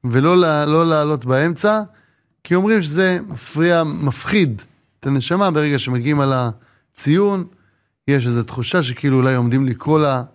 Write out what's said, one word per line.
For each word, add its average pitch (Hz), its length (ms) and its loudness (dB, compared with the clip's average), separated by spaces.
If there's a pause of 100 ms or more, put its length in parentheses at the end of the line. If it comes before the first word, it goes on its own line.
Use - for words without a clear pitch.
ולא 135 340 2
לה-, 156 280 2
לא 160 220 2
לעלות 151 380 0
באמצע, 170 560 0 (600)
כי 170 120 -2
אומרים 208 260 2
שזה 175 460 0
מפריע, 165 560 0
מפחיד 147 760 -2 (380)
את - 80 -8
הנשמה 170 440 0
ברגע 151 280 0
שמגיעים 127 400 -2
על 135 140 2
הציון, 180 1080 -2 (640)
יש 135 180 0
איזו 120 180 0
תחושה 131 400 -4
שכאילו 131 340 -2
אולי 131 180 2
עומדים 123 300 0
לקרוא 147 340 -2
לה 135 240 0 (120)